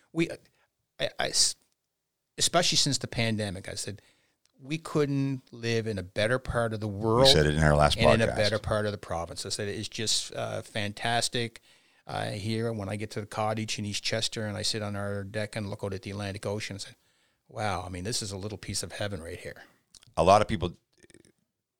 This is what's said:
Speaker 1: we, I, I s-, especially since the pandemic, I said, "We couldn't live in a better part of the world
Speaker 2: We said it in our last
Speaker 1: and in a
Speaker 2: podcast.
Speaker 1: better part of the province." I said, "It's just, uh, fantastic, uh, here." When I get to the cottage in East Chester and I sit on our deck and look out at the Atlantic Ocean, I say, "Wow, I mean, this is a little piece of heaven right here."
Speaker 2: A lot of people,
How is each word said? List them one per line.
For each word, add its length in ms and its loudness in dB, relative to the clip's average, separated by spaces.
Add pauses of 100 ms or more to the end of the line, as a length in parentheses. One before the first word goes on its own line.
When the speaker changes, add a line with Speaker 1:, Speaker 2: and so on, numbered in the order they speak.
(120)
Speaker 1:
we, 160 0 (720)
I, 80 0 (120)
I 80 0
s-, 260 2 (840)
especially 400 2
since 220 2
the 80 -4
pandemic, 640 -2
I 60 -8
said, 280 -8 (580)
"We 160 -6
couldn't 640 0 (100)
live 340 0
in 120 -2
a 40 -4
better 380 2
part 340 0
of 60 -6
the 80 -2
world 400 6
Speaker 2:
We 40 8
said 140 6
it 80 4
in 80 4
our 140 8
last 200 6
Speaker 1:
and 240 6
in 80 4
a 40 -2
Speaker 2:
podcast. 40 -4
Speaker 1:
better 220 2
part 280 -2
of 60 -2
the 60 -8
province." 480 -8
I 40 -6
said, 180 -4
"It's 200 -6
just, 460 -2
uh, 280 -4
fantastic, 1000 -2 (460)
uh, 260 -4
here." 400 -2
When 180 -6
I 60 -4
get 160 -8
to 80 -6
the 60 -10
cottage 520 -2
in 80 -4
East 160 -6
Chester 440 -2
and 120 -6
I 40 -6
sit 200 -2
on 120 -6
our 300 -6
deck 320 -6
and 140 -4
look 140 -8
out 100 -4
at 80 -10
the 80 -8
Atlantic 340 -6
Ocean, 320 -4
I 40 -14
say, 100 -12 (580)
"Wow, 380 -4
I 20 -12
mean, 160 -8
this 160 -2
is 120 -8
a 40 -8
little 220 -8
piece 240 -6
of 100 -10
heaven 300 -6
right 160 -10
here." 240 -14 (560)
Speaker 2:
A 60 6
lot 180 10
of 60 0
people, 280 -2 (1040)